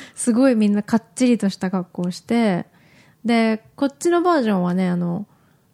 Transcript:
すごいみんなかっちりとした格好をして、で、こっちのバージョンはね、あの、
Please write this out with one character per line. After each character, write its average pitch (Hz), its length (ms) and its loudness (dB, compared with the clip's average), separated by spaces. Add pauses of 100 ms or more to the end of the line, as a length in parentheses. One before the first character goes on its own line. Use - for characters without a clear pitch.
(160)
す - 160 -2
ご 262 180 4
い 240 60 2
み 214 120 2
ん 208 60 2
な 208 80 0
か - 140 -2
っ 220 60 2 (120)
ち 254 140 0
り 240 100 4
と 202 120 0
し - 60 -12
た 185 140 -4
格 185 220 -4
好 180 160 -8
を - 20 -4
し 175 100 -12
て、 220 460 -2 (580)
で、 220 380 0 (140)
こ 277 100 -2
っ 269 100 -4
ち - 140 -2
の 349 120 2
バ 349 140 2
ー 277 60 0
ジ 220 80 0
ョ 196 80 0
ン 180 60 0
は 175 100 -2
ね、 185 140 0
あ 175 80 -2
の、 175 300 -4 (480)